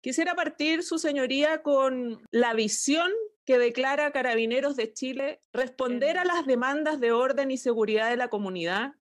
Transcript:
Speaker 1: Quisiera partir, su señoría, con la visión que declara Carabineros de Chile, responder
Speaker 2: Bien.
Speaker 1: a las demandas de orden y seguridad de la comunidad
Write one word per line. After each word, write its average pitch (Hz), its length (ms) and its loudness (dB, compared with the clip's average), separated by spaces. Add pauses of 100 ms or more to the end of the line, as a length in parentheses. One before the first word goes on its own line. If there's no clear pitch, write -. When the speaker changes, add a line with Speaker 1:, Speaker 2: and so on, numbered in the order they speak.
Speaker 1:
Quisiera 330 260 0
partir, 320 500 -2
su 339 120 -4
señoría, 285 640 0
con 262 680 0
la 233 240 2
visión 277 580 0 (320)
que 254 140 4
declara 262 520 2
Carabineros 247 640 0
de 220 200 -4
Chile, 269 480 -6 (100)
responder 254 640 -2
Speaker 2:
Bien. 370 60 0
Speaker 1:
a 359 40 0
las 339 220 0
demandas 277 520 0
de 233 140 2
orden 262 380 2
y 262 80 -2
seguridad 220 500 2
de 240 80 0
la 247 120 -2
comunidad 196 680 -4 (120)